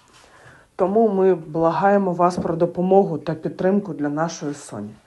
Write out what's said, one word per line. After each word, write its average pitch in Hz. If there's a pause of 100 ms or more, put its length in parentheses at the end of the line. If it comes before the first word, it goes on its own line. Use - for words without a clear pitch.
(760)
Тому 214
ми 190
благаємо 170
вас 180
про 175
допомогу 175
та 156
підтримку 180
для 147
нашої 147
Соні. 107 (180)